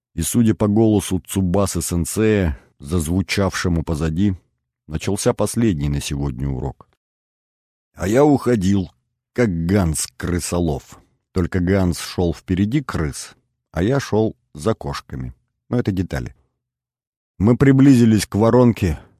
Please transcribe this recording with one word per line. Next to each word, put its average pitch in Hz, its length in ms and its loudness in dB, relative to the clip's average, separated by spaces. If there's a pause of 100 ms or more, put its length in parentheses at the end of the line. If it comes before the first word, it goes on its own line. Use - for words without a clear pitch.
(180)
И, 82 60 -2
судя 113 320 2
по 110 120 0
голосу 104 520 2
Цубасы-сенсея, 95 1400 -2 (200)
зазвучавшему 85 1040 -2
позади, 82 500 -2 (540)
начался 80 460 -2
последний 104 560 -2
на 71 120 -2
сегодня 69 480 -6
урок. 64 400 -8 (1040)
А 87 140 -6
я 131 180 4
уходил, 101 640 2 (440)
как 87 340 0
Ганс 90 400 0 (100)
Крысолов. 85 840 -4 (340)
Только 92 260 -2
Ганс 90 400 0
шел 87 340 -2
впереди 104 480 -2
крыс, - 540 -8 (360)
а 82 120 -4
я 135 160 0
шел 110 360 -2 (200)
за 85 180 -2
кошками. 65 600 -10 (340)
Но 120 80 -4
это 117 140 -2
детали. 82 440 -4 (1040)
Мы 113 180 4
приблизились 131 680 6
к - 80 -12
воронке, 110 680 2 (200)